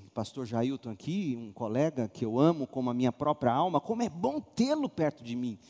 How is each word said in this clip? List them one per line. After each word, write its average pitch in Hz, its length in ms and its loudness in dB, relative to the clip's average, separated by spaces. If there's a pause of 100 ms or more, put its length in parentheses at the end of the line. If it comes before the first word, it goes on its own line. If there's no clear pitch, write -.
o - 40 -20
pastor 113 360 -6
Jailton 120 440 -2
aqui, 151 460 -4
um 117 140 -12
colega 123 560 0
que - 180 -8
eu 113 140 0
amo 151 280 4
como 127 240 -2
a 120 40 -2
minha 123 160 2
própria 143 420 2
alma, 156 280 2
como 226 220 -2
é 220 60 0
bom 226 320 -2
tê-lo 277 480 0
perto 151 360 -2
de 117 100 -6
mim. 123 240 -4 (120)